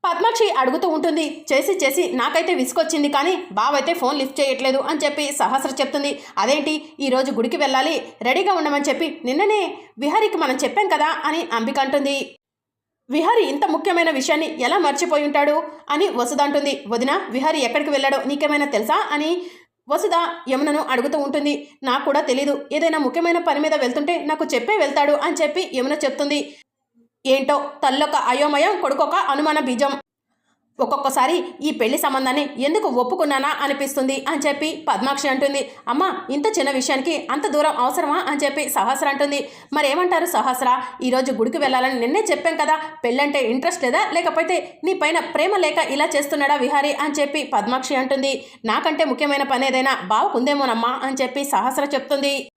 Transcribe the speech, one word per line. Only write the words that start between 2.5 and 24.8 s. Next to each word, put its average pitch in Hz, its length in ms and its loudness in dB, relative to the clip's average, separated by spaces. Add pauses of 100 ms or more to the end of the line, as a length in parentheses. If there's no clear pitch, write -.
విసుకొచ్చింది, 294 540 0
కానీ 285 240 2 (200)
బావైతే 269 420 0
ఫోన్ 285 240 0
లిఫ్ట్ 269 220 -4
చేయట్లేదు" 262 380 0
అని 294 260 -2
చెప్పి 294 280 -2
సహస్ర 269 380 0 (100)
చెప్తుంది. 285 420 -2 (160)
"అదేంటి, 285 360 0 (260)
ఈరోజు 269 320 0
గుడికి 233 240 0
వెళ్ళాలి, 277 500 0 (160)
రెడీగా 349 300 2
ఉండమని 294 320 0
చెప్పి 311 400 -2
నిన్ననే 381 540 0 (200)
విహారికి 370 400 0
మనం 262 180 0
చెప్పాం 294 320 0
కదా" 214 200 2 (160)
అని 311 280 -2
అంబిక 233 280 -2
అంటుంది. 277 560 -2 (720)
"విహారి 349 340 4
ఇంత 277 200 0
ముఖ్యమైన 330 460 2
విషయాన్ని 302 520 0
ఎలా 302 160 2
మర్చిపోయి 294 460 2
ఉంటాడు?" 294 400 2 (260)
అని 330 180 2
వసుధ 247 340 0
అంటుంది. 285 460 0
"వదిన, 262 320 0 (100)
విహారి 285 340 0
ఎక్కడికి 294 260 0
వెళ్ళాడో 269 360 2
నీకేమైనా 285 400 0
తెలుసా?" 302 440 0
అని 311 320 -2 (460)
వసుధ 349 280 2 (320)
యమునను 294 420 0
అడుగుతూ 269 280 0
ఉంటుంది. 285 360 0 (280)
"నాకు 269 220 0
కూడా 285 160 2
తెలీదు, 277 520 -2
ఏదైనా 311 260 2
ముఖ్యమైన 339 400 0
పని 311 220 0
మీద 311 140 0
వెళ్తుంటే 285 500 0
నాకు 311 200 -2
చెప్పే 269 320 0
వెళ్తాడు" 285 360 2